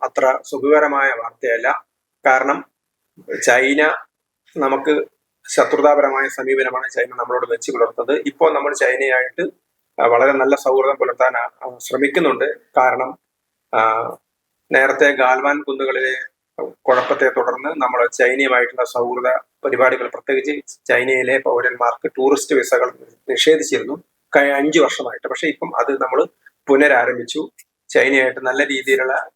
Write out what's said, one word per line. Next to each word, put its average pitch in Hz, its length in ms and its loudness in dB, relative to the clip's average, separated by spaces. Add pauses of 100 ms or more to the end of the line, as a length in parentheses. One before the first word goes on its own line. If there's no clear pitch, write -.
അത്ര 131 420 0
സുഖകരമായ 143 680 0
വാർത്തയല്ല. 117 760 -4 (420)
കാരണം 135 380 2 (800)
ചൈന 139 520 2 (640)
നമുക്ക് 143 480 0 (440)
ശത്രുതാപരമായ 143 800 2
സമീപനമാണ് 127 640 -4
ചൈന 123 200 -4
നമ്മളോട് 120 360 -4
വെച്ച് 120 260 -6
പുലർത്തുന്നത്. 120 540 -2
ഇപ്പോൾ 156 280 0
നമ്മൾ 143 200 -2
ചൈനയായിട്ട്, 131 760 0 (520)
ആ, 135 40 4
വളരെ 120 260 4
നല്ല 135 240 2
സൗഹൃദം 135 400 0
പുലർത്താൻ, 127 400 0
ആ, 120 420 -10
ശ്രമിക്കുന്നുണ്ട്. 139 800 -2
കാരണം, 127 600 0 (600)
ആ, 110 240 0 (680)
നേരത്തെ 135 380 4
ഗാൽവാൻ 135 520 0
കുന്നുകളിലെ 131 520 -4 (480)
കുഴപ്പത്തെ 127 640 0
തുടർന്ന് 123 400 -2
നമ്മൾ 123 380 0
ചൈനയുമായിട്ടുള്ള 127 800 0
സൗഹൃദ 123 560 -2 (240)
പരിപാടികൾ, 127 440 0
പ്രത്യേകിച്ച് - 760 -6
ചൈനയിലെ 127 540 0
പൗരന്മാർക്ക് 123 800 -2
ടൂറിസ്റ്റ് 139 380 0
വിസകൾ 123 360 0 (360)
നിഷേധിച്ചിരുന്നു 139 760 0 (320)
കഴിഞ്ഞ 143 160 4
അഞ്ചു 151 280 2
വർഷമായിട്ട്. 131 480 -2
പക്ഷെ 143 200 -4
ഇപ്പം 165 300 -6
അത് 120 140 0
നമ്മൾ 135 340 0 (420)
പുനരാരംഭിച്ചു. 135 840 2 (380)
ചൈനയായിട്ട് 131 520 2
നല്ല 131 260 -2
രീതിയിലുള്ള, 131 680 -2